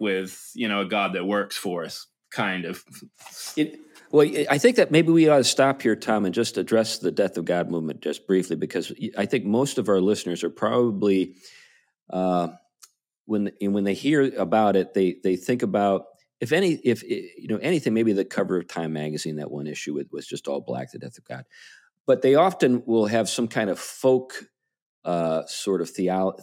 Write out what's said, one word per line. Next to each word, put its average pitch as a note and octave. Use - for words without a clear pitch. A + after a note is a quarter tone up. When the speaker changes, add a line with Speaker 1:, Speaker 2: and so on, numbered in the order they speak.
Speaker 1:
with, F#2+
you A#2
know, G2+
a F#2+
God F#2+
that F2+
works G2+
for F2
us, -
kind F#2
of. F2+
Speaker 2:
It, D3+
well, D3
I C#3+
think B3
that F#3+
maybe E3
we E3
ought D3
to B2
stop C3+
here, A2
Tom, G#2+
and F2
just A2
address A2
the F2
Death F#2
of E2
God F2
movement D#2+
just -
briefly, F#2
because E2+
I G2+
think A2
most B2
of G2+
our F#2+
listeners F#2
are E2
probably, G#2
uh, F2+
when, G#2
and G2+
when G2+
they G2
hear C3+
about G2+
it, F#2+
they, F#2
they F#2
think B2
about, G2+
if A#2+
any, F3+
if, A2+
you F#2+
know, G#2
anything, C#3
maybe A2+
the F#2+
cover F#2
of E2
Time D#2+
magazine, D2+
that D2
one D2
issue D2
with, C#2
was C#2
just -
all C#2+
black, B1+
the -
Death -
of -
God. B1+
But B2+
they C3+
often D3+
will A2+
have A2
some A#2+
kind A2
of E2+
folk, -
uh, E2
sort F#2+
of E2
theo-, F#2+